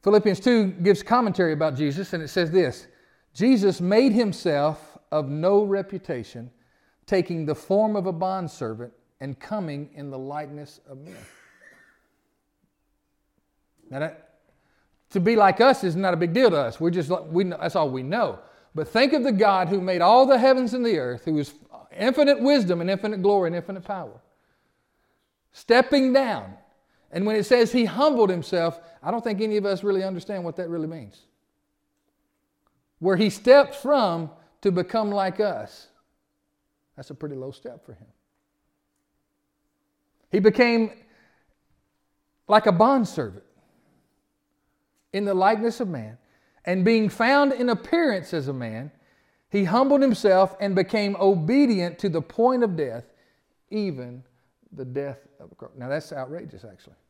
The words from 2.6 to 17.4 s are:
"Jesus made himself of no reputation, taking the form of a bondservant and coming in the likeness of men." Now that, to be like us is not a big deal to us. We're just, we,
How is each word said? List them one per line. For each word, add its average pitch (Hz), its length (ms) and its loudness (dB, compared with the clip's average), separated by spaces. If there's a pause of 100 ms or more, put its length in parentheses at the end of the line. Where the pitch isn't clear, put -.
"Jesus 202 480 2
made 214 320 2
himself 156 840 -2 (140)
of 147 180 -2
no 185 340 2
reputation, 180 880 -8 (540)
taking 170 400 -2
the 147 100 -4
form 208 400 -2
of 190 120 -4
a 185 60 -6
bondservant 156 800 -8 (260)
and 135 200 -12
coming 151 540 -10
in 143 160 -16
the 135 80 -14
likeness 147 680 -14
of 135 120 -20
men." 170 260 -20 (2750)
Now 135 100 -10
that, - 400 -10 (720)
to 196 80 -2
be 220 160 2
like 202 260 4
us 254 220 4
is 170 120 -2
not 185 180 0
a 170 40 -2
big 170 160 -2
deal 240 160 4
to 165 80 2
us. 120 220 -4
We're 165 100 0
just, 170 200 -4
we, 165 340 -2